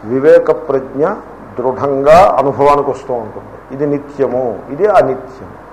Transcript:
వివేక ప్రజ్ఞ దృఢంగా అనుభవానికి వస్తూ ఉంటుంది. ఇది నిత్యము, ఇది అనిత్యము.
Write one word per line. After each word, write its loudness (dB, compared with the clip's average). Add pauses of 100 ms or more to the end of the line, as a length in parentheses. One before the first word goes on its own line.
వివేక 4
ప్రజ్ఞ -2 (520)
దృఢంగా 2
అనుభవానికి 2
వస్తూ -8
ఉంటుంది. -12
ఇది -4
నిత్యము, -4 (120)
ఇది -2
అనిత్యము. -2